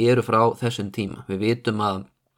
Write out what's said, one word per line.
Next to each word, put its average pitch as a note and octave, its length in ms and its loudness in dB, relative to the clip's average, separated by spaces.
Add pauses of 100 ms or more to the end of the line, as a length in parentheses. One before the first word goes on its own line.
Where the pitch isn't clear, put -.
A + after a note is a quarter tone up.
(120)
eru B2+ 120 4
frá A2 180 2 (180)
þessum G#2+ 320 -4
tíma. F#2+ 360 -8
Við G2 160 -4
vitum A2+ 400 0
að G2 220 -2 (320)